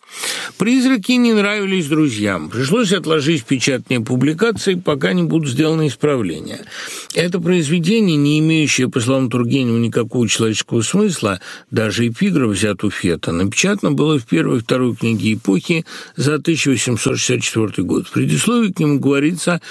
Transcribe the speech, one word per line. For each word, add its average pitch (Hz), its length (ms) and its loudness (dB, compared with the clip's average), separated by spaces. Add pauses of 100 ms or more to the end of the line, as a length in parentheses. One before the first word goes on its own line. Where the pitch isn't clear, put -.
(580)
«Призраки» 247 560 2
не 240 200 4
нравились 196 540 0
друзьям. 104 600 0
Пришлось 160 420 0
отложить 156 540 0
печатание 127 580 -2
публикации, 156 720 0
пока 175 380 0
не 180 100 2
будут 156 260 0
сделаны 156 380 0
исправления. 123 800 -2 (500)
Это 175 240 0
произведение, 175 760 2
не 147 240 2
имеющее, 156 500 2
по - 100 -2
словам 131 300 0
Тургенева, 120 480 0
никакого 117 500 0
человеческого 113 540 0
смысла, 165 600 0 (300)
даже 110 360 0
эпиграф 135 440 0
взят 101 320 -2
у 104 60 2
Фета, 87 420 -2
напечатано 156 600 0
было 147 280 2
в 113 60 -12
первой 160 320 0
и 113 40 -2
второй 127 340 0
книге 110 380 0
«Эпохи» 165 520 0 (300)
за 147 240 0
тысяча 147 300 0
восемьсот 123 480 0
шестьдесят 120 260 -2
четвёртый 107 400 -2
год. - 240 -2
В - 40 -20
предисловии 180 600 0
к - 80 -8
нему 147 200 2
говорится, 151 720 0